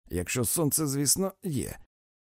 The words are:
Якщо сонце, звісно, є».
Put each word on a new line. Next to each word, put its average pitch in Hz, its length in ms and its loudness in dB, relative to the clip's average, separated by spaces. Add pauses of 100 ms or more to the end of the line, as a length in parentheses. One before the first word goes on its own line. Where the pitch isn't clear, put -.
(100)
Якщо 90 340 -2
сонце, 151 420 2
звісно, 143 460 2 (100)
є». 135 360 -4 (540)